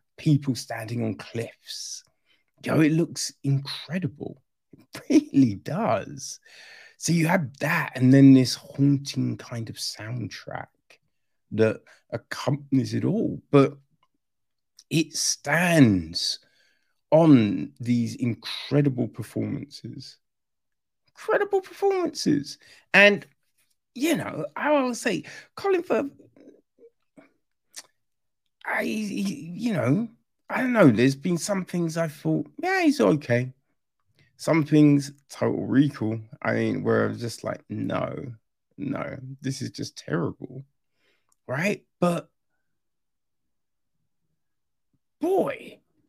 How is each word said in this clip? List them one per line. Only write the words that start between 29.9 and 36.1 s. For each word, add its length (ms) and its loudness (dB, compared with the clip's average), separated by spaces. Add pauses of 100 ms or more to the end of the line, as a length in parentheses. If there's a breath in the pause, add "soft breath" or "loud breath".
I 120 -4
don't 120 -2
know, 180 8
there's 260 2
been 220 -4
some 260 -4
things 320 -4
I 120 -2
thought, 380 -4 (160)
"Yeah, 200 -2
he's 180 2
okay." 520 0 (840)
Some 280 0
things, 480 4 (160)
Total 360 -4
Recall, 560 0 (220)